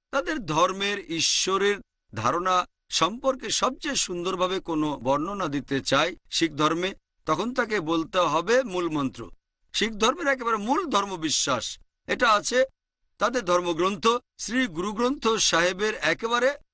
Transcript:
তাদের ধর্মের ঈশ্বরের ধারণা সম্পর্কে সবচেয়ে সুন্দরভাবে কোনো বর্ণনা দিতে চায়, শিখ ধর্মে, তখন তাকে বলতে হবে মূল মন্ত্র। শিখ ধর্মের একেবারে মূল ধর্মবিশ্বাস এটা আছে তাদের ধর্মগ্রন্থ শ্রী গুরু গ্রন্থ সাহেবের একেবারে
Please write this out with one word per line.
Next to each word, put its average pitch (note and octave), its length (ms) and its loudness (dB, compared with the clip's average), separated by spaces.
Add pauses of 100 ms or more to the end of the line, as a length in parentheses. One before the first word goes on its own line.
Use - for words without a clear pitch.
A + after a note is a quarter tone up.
(120)
তাদের C#4+ 340 -4
ধর্মের F#3+ 540 0
ঈশ্বরের F#3+ 760 0 (400)
ধারণা E3+ 500 0 (240)
সম্পর্কে B3 600 0
সবচেয়ে C4 460 -2
সুন্দরভাবে F3+ 640 -2
কোনো D3+ 380 -2
বর্ণনা D#3 500 0
দিতে C#3 340 -2
চায়, D#3 340 2 (160)
শিখ E3 220 0
ধর্মে, D#3+ 400 0 (320)
তখন F#3 280 -2
তাকে A3+ 260 0
বলতে E3 400 0
হবে F3 440 2
মূল F3+ 260 -2
মন্ত্র। B2 420 -4 (420)
শিখ G#3+ 180 0
ধর্মের B3+ 360 0
একেবারে A#3+ 300 0
মূল B3+ 280 0
ধর্মবিশ্বাস F3 960 -2 (280)
এটা A3+ 240 2
আছে A#3+ 340 4 (520)
তাদের A#3 280 0
ধর্মগ্রন্থ F3+ 640 2 (300)
শ্রী B3+ 300 0
গুরু F3+ 260 -4
গ্রন্থ B3 340 0
সাহেবের F#3+ 680 2
একেবারে A#3 600 0 (160)